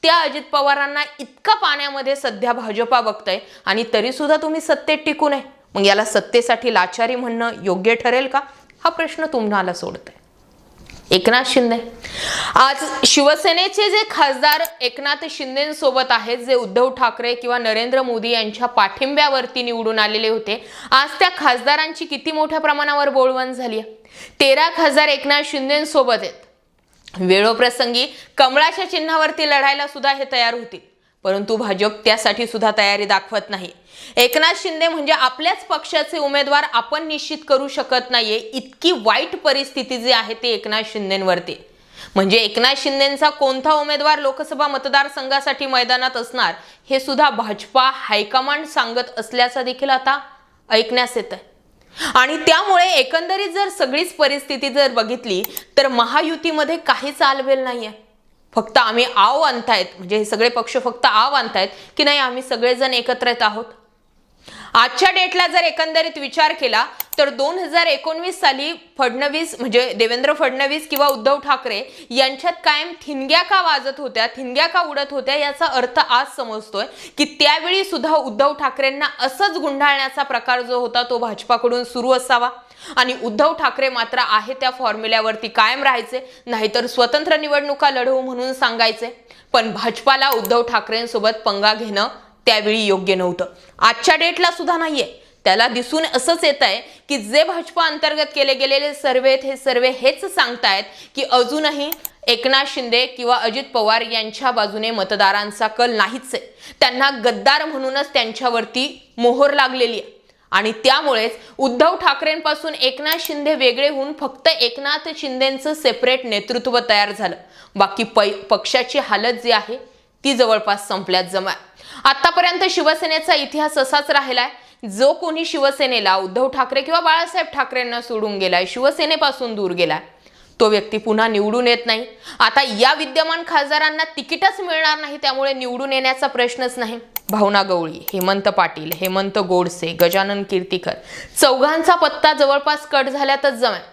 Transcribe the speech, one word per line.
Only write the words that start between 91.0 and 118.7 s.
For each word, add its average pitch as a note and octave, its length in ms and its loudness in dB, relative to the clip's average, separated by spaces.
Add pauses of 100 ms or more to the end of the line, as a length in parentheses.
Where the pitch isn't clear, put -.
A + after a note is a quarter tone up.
पंगा G#3 300 2
घेणं G#3+ 340 -2 (380)
त्यावेळी G#3+ 340 2
योग्य F#3+ 340 2
नव्हतं, F3+ 300 -2 (340)
आजच्या A#3 380 4
डेटला F4 340 2
सुद्धा F4 260 -2
नाहीये. D#4 280 -2 (400)
त्याला G#3 240 6
दिसून B3 380 -2
असंच E4 380 0
येत C#4+ 180 2
आहे G#3+ 180 0 (280)
की C#4+ 100 -2
जे A3+ 260 2
भाजपा E4+ 420 -2
अंतर्गत D4+ 480 -2
केले C#4 200 2
गेलेले C#4 400 0
सर्वे C4 340 0
आहेत, C4 160 2
हे C4+ 120 -6
सर्वे B3+ 360 0
हेच B3+ 340 -2
सांगतायत A#3 580 0 (320)
की F3+ 80 -4
अजूनही C#4+ 680 0 (360)
एकनाथ C4 400 2
शिंदे B3 400 -2
किंवा B3 320 0
अजित A3+ 260 -4 (100)
पवार A3+ 280 2
यांच्या A3+ 480 -4
बाजूने A3 400 -2
मतदारांचा G#3 760 0
कल A#3+ 280 0
नाहीच G#3+ 380 -2
आहे. - 80 -6 (380)
त्यांना C4 300 2 (140)
गद्दार A#3+ 400 2
म्हणूनच C#4 480 -4
त्यांच्यावरती A#3+ 1040 -4
मोहर B3+ 340 4
लागलेली B3+ 480 2
आहे - 140 -18 (380)
आणि G#3 220 2
त्यामुळेच B3+ 640 2 (200)
उद्धव C4+ 380 4
ठाकरेंपासून D#4 800 -2
एकनाथ C4+ 460 -2
शिंदे D4+ 340 -2
वेगळे C4 340 2
होऊन C#4+ 320 -4
फक्त - 300 0
एकनाथ D4 640 -2
शिंदेचं C4+ 580 -4
सेपरेट B3+ 520 0
नेतृत्व A#3 540 -2
तयार G#3 320 2
झालं. F#3+ 240 -6 (400)
बाकी G3 300 2
पै-, G#3 440 0
पक्षाची B3 500 0